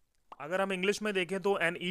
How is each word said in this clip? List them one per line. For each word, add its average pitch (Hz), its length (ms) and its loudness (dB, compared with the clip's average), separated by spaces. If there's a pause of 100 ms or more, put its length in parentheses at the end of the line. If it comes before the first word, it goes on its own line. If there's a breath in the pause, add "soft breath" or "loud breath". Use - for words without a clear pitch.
(400)
अगर 170 220 -2
हम 196 120 0
इंग्लिश 190 280 0
में 208 120 -2
देखें 185 280 0
तो 196 220 2
an 170 280 2